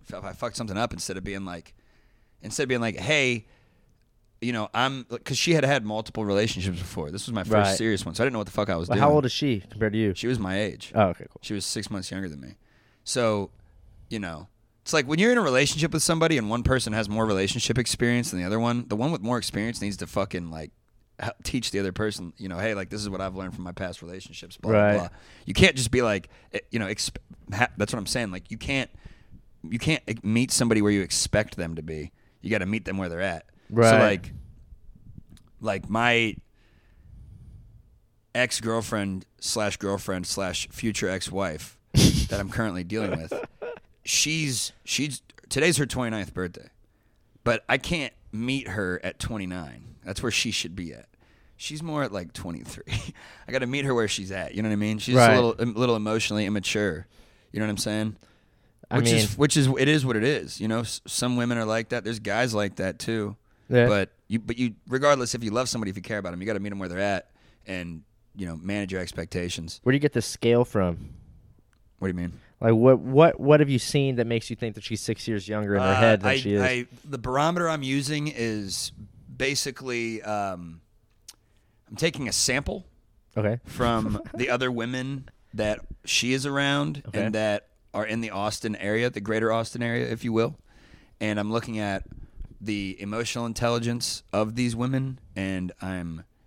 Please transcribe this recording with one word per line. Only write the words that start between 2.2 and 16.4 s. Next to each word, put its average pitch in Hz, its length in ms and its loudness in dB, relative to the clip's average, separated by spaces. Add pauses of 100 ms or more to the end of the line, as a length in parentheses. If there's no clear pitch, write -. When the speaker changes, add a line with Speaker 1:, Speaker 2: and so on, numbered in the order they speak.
Speaker 1:
instead 110 220 -4
of 127 60 -2
being 123 120 2
like, 113 160 0
"Hey, 131 480 2 (960)
you 123 100 -2
know, 110 220 -2
I'm," 131 320 0
'cause 123 320 -6
she 170 160 4
had 151 100 6
had 135 220 2
multiple 107 400 -4
relationships 98 520 2
before. 85 320 -8
This 95 160 -8
was 120 80 -6
my 98 100 -2
first 107 100 0
Speaker 2:
Right. 98 240 6
Speaker 1:
serious 110 280 2
one, 82 100 -6
so - 80 0
I - 20 4
didn't 131 80 0
know 113 60 -2
what 104 80 -4
the - 60 -14
fuck 104 160 0
I 90 60 0
was 85 140 -2
Speaker 2:
Well, - 80 2
Speaker 1:
doing. 139 120 6
Speaker 2:
how 151 60 8
old 143 100 6
is 120 60 -2
she 123 380 0
compared 107 240 0
to 110 60 2
you? 104 140 2
Speaker 1:
She 107 140 -4
was 123 120 2
my 95 200 -2
age. 98 340 -6
Speaker 2:
Oh, 104 160 6
okay, - 200 -6
cool. - 120 -20
Speaker 1:
She - 120 -8
was 98 120 -4
six - 240 -6
months 95 220 -8
younger 95 160 -6
than 73 140 -12
me. 62 140 -16 (480)
So, 107 480 0 (580)
you 113 100 -6
know, 85 280 -8 (340)
it's - 120 -4
like 143 140 4
when 151 120 2
you're 226 120 6
in 247 60 4
a 233 40 4
relationship 147 520 2
with 156 100 0
somebody 165 360 4
and 104 100 0